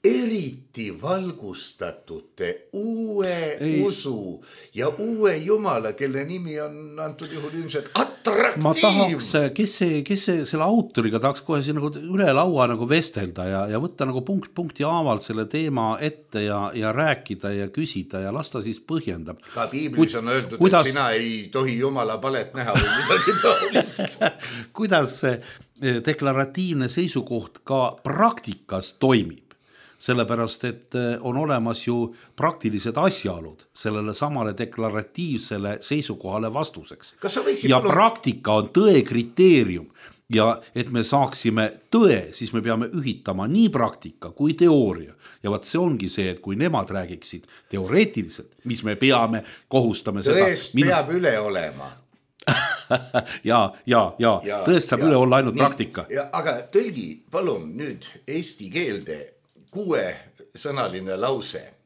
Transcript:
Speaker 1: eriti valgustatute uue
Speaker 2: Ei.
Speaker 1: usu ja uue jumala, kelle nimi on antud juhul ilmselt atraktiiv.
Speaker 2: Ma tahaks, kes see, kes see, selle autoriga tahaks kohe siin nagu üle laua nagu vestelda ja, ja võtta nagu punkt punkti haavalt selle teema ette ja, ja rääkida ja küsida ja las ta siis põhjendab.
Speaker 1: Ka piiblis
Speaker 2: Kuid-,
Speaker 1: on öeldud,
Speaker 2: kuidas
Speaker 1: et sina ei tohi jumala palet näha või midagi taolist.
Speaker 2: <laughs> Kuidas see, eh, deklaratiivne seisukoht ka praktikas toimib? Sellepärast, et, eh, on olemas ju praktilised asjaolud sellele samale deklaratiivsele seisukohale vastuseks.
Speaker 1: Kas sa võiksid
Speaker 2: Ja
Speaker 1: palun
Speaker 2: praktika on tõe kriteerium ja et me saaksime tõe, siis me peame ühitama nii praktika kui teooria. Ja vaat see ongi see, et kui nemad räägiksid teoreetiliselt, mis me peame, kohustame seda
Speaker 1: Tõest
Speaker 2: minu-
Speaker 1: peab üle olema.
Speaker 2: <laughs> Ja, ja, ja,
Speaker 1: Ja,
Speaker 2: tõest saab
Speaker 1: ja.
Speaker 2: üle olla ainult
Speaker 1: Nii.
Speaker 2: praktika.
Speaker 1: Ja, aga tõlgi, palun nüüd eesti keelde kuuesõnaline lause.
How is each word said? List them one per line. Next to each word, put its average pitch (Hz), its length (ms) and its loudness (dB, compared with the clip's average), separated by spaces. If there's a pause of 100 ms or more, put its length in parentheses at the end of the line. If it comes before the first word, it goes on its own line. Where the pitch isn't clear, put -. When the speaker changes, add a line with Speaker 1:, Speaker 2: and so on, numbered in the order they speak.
Speaker 1:
eriti 196 840 -2
valgustatute 101 1800 -8
uue 202 800 -4
Speaker 2:
Ei. 156 300 0
Speaker 1:
usu 110 600 -4 (260)
ja 127 200 -2
uue 208 480 0
jumala, 156 560 0
kelle 139 320 -4
nimi 165 320 -8
on 151 420 -10
antud 156 300 -10
juhul 156 240 -10
ilmselt 151 400 -6
atraktiiv. - 720 0
Speaker 2:
Ma 156 100 4
tahaks, 190 560 4 (200)
kes 202 260 -2
see, 156 260 0
kes 196 220 -2
see, 165 220 0
selle 156 180 0
autoriga 113 560 2
tahaks 139 240 0
kohe 147 180 0
siin 151 140 -2
nagu 147 160 -2
üle 165 400 2
laua 143 340 4
nagu 120 220 0
vestelda 101 560 0
ja, 95 220 -2
ja 107 120 -2
võtta 135 300 -4
nagu 127 160 -4
punkt 190 300 -4
punkti 165 300 -6
haavalt 151 380 0
selle 110 240 -4
teema 135 520 -2
ette 139 480 -4
ja, 101 240 -2
ja 110 220 -2
rääkida 113 600 -2
ja 101 160 -4
küsida 95 560 -6
ja 98 80 -6
las 151 180 -8
ta 110 140 -8
siis 110 160 -8
põhjendab. 90 580 -6 (100)
Speaker 1:
Ka 117 200 -4
piiblis 143 320 -4
Speaker 2:
Kuid-, 156 180 4
Speaker 1:
on 113 100 -4
öeldud, 127 300 -2
Speaker 2:
kuidas 180 220 8
Speaker 1:
et 135 140 2
sina 135 160 2
ei 113 380 -2
tohi 131 300 0
jumala 120 400 -2
palet 131 380 -4
näha 120 160 -4
või - 180 2
midagi - 460 2
taolist. - 880 0 (160)
Speaker 2:
<laughs> 120 320 -12
Kuidas 170 480 0
see, 127 160 2 (400)
eh, 123 240 0
deklaratiivne 139 880 0
seisukoht 127 720 -4
ka 131 380 0
praktikas 139 960 -2
toimib? 120 480 2 (540)
Sellepärast, 117 640 -2
et, 120 320 -8
eh, 120 220 -2
on 127 180 -6
olemas 123 480 -2
ju 120 300 -2 (160)
praktilised 113 640 -4
asjaolud 92 720 -4
sellele 104 460 -6
samale 127 400 -2
deklaratiivsele 110 1300 -6
seisukohale 110 680 -4
vastuseks. - 680 -8
Speaker 1:
Kas - 180 -6
sa 247 60 -2
võiksid 135 280 0
Speaker 2:
Ja 131 140 6
Speaker 1:
palun 208 100 2
Speaker 2:
praktika 170 600 2
on 107 160 2
tõe 175 360 6
kriteerium 117 880 4 (380)
ja 113 280 4 (140)
et 120 180 -4
me 117 160 0
saaksime 113 640 0 (200)
tõe, 135 420 6
siis 113 220 -10
me 110 100 -2
peame 113 240 0
ühitama 101 600 -4
nii 202 220 4
praktika 107 640 -4
kui 156 220 0
teooria. 120 580 4 (260)
Ja 104 120 -4
vaat 107 140 -2
see - 140 -4
ongi 131 300 0
see, 92 220 -2
et 90 100 -10
kui 98 160 -6
nemad 135 320 0
räägiksid 90 560 -8 (220)
teoreetiliselt, 101 840 0 (120)
mis 117 200 -6
me 104 140 -2
peame, 117 480 2 (200)
kohustame 110 580 0
seda 151 160 4
Speaker 1:
Tõest 190 360 2
Speaker 2:
minu- 143 140 6
Speaker 1:
peab 156 220 2
üle 165 280 2
olema. 87 540 -4 (540)
Speaker 2:
<laughs> - 140 0 (800)
Ja, 107 300 4 (120)
ja, 113 320 2
ja, 110 260 2
Speaker 1:
Ja, 101 240 -6
Speaker 2:
tõest 170 240 4
saab 120 120 0
Speaker 1:
ja. 151 60 2
Speaker 2:
üle 147 100 6
olla 127 200 6
ainult 123 180 2
Speaker 1:
Nii. 120 60 -2
Speaker 2:
praktika. 139 460 0
Speaker 1:
Ja, 98 240 -4
aga 147 340 -2
tõlgi, 143 640 -2
palun 98 480 -4
nüüd 151 280 -10 (200)
eesti 143 480 -8
keelde 101 500 -6 (480)
kuuesõnaline 107 1500 -6
lause. 117 460 -4 (260)